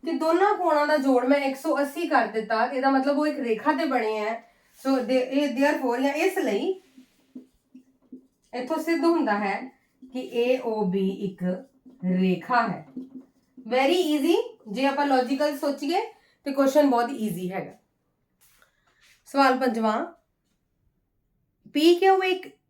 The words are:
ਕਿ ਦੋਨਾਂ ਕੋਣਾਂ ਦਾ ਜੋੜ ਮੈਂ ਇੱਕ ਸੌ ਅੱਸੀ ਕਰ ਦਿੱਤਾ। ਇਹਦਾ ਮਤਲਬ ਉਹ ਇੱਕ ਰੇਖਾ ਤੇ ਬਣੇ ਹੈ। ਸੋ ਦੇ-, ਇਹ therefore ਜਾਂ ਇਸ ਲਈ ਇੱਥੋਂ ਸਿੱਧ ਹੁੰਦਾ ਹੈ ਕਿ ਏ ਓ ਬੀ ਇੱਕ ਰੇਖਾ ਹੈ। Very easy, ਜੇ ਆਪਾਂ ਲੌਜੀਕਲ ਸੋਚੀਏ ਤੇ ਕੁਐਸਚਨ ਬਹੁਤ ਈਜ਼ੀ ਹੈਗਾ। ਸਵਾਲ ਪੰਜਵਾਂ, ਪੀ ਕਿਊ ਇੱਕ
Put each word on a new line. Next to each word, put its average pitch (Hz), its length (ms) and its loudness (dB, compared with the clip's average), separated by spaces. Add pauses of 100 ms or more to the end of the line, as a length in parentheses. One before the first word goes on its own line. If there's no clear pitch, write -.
ਕਿ 330 80 -4
ਦੋਨਾਂ 330 420 2
ਕੋਣਾਂ 311 320 2
ਦਾ 302 100 2
ਜੋੜ 262 300 2
ਮੈਂ 285 120 4
ਇੱਕ 269 180 -2
ਸੌ 285 240 -2
ਅੱਸੀ 285 280 -4
ਕਰ 247 180 2
ਦਿੱਤਾ। 220 400 -2
ਇਹਦਾ 269 240 0
ਮਤਲਬ 269 280 0
ਉਹ 302 80 0
ਇੱਕ 277 140 -4
ਰੇਖਾ 240 320 -2
ਤੇ 294 120 -2
ਬਣੇ 226 340 -2
ਹੈ। 214 260 -6 (380)
ਸੋ 269 140 0
ਦੇ-, 254 240 0
ਇਹ 269 420 0
therefore 262 400 0
ਜਾਂ 277 100 2
ਇਸ 370 260 0
ਲਈ 269 440 -2 (1700)
ਇੱਥੋਂ 311 280 -4
ਸਿੱਧ 330 220 0
ਹੁੰਦਾ 269 340 2
ਹੈ 208 340 -6 (400)
ਕਿ 254 200 -10
ਏ 247 260 0
ਓ 214 260 -4
ਬੀ 190 240 0
ਇੱਕ 190 340 -6 (600)
ਰੇਖਾ 185 640 0
ਹੈ। - 180 -8 (840)
Very 302 480 2
easy, 311 180 2 (340)
ਜੇ 247 180 -2
ਆਪਾਂ 285 200 0
ਲੌਜੀਕਲ 269 520 0
ਸੋਚੀਏ 294 420 -2 (440)
ਤੇ 277 80 -6
ਕੁਐਸਚਨ 269 380 4
ਬਹੁਤ 233 200 0
ਈਜ਼ੀ 185 420 -6
ਹੈਗਾ। 190 200 -8 (1500)
ਸਵਾਲ 262 320 4
ਪੰਜਵਾਂ, 233 480 0 (1700)
ਪੀ 320 220 6
ਕਿਊ 381 280 4
ਇੱਕ 370 260 -2 (220)